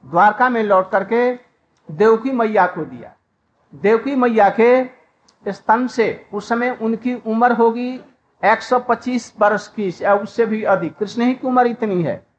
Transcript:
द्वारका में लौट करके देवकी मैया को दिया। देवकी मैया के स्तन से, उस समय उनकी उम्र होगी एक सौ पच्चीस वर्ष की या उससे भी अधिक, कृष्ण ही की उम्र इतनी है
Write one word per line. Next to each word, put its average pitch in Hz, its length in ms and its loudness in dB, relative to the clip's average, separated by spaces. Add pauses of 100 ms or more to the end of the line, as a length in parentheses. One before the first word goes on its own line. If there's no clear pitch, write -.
द्वारका 208 440 2
में 233 140 -2
लौट 190 280 2
करके 226 440 0 (560)
देवकी 220 400 2
मैया 214 360 0
को 165 180 -6
दिया। 123 280 -18 (640)
देवकी 226 400 0
मैया 226 340 2
के 247 360 4 (640)
स्तन 233 380 -2
से, 220 460 -2
उस 202 160 -8
समय 247 340 -2
उनकी 226 320 -4
उम्र 226 380 0
होगी 233 480 0 (440)
एक 214 180 2
सौ 254 160 0
पच्चीस 247 640 -4
वर्ष 208 280 0
की 190 340 -6
या 202 120 4
उससे 214 320 -2
भी 214 160 -4
अधिक, 170 340 -2
कृष्ण 214 260 -6
ही 254 120 0
की 262 120 -8
उम्र 254 200 2
इतनी 214 360 -2
है 127 240 -6 (120)